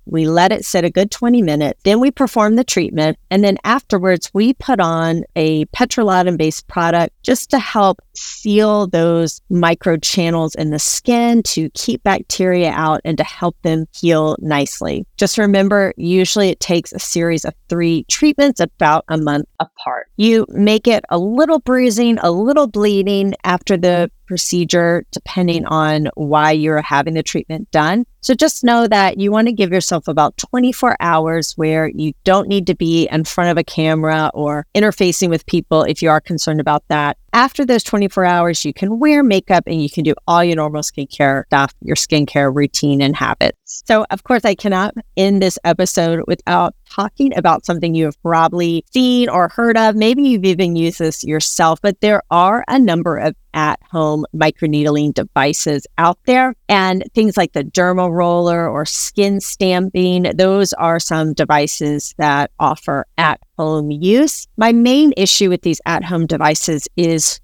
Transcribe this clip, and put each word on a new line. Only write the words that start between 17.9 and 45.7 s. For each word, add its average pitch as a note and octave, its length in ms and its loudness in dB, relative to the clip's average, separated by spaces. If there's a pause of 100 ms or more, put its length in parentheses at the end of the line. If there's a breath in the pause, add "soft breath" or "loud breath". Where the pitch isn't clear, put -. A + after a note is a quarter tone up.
treatments C#4+ 500 2
about D#3+ 500 0
a D#3+ 80 -2
month D3 280 -2 (140)
apart. - 560 -8
You A3 340 2
may G#3+ 300 2
get A#3 300 2
a F3 100 0
little C4+ 400 2
bruising, A#3+ 640 2
a F3 80 2
little C4 360 2
bleeding G3+ 760 0
after F3+ 340 0
the F3 320 0 (160)
procedure, E3+ 840 -2
depending E3+ 560 -2
on D#3 480 0
why D3+ 360 2
you're D#3 300 0
having D3+ 320 -2
the D#3 100 -2
treatment - 480 -8
done. E3 340 0 (140)
So - 140 0
just - 280 0
know A#3 260 4
that G3 320 2
you G3+ 120 0
want A3 160 2
to A#3+ 60 -2
give G3 180 0
yourself F3 380 -2
about D3+ 260 0
twenty-four B3 640 -2
hours D#3+ 540 0
where D#3+ 340 0
you D#3 240 -4 (140)
don't F#3+ 240 2
need G3 180 0
to F3+ 80 0
be E3 340 0
in D#3+ 140 -2
front F3 280 -2
of D#3 60 0
a E3 60 0
camera D#3 720 -2
or D3 320 -6 (100)
interfacing F#3+ 540 0
with E3 160 -2
people D#3+ 380 0
if - 180 -4
you E3 80 2
are D#3 100 4
concerned D#3 400 -4
about D3 300 0
that. D3 260 -2 (160)
After C4 320 0
those B3 200 2
twenty-four G3 420 0
hours, F3 400 0
you D3 80 -6
can G#3+ 260 -4
wear D4 240 4
makeup F#3+ 420 2
and D#3+ 160 -2
you C#3+ 80 -2
can D#3+ 140 -4
do D3+ 100 2 (140)
all E3+ 160 4
your E3+ 140 0
normal D3+ 240 -4
skincare C#3 640 -2
stuff, C#3 360 0
your D#3 140 -4
skincare C#3+ 580 0
routine C#3+ 480 0
and C#3 140 0
habits. - 680 -4
So, A3 240 2
of - 140 -8
course, B3 200 0
I G3+ 120 2
cannot F#3+ 380 -2 (220)
end G3 260 2
this F#3 220 0
episode E3+ 640 0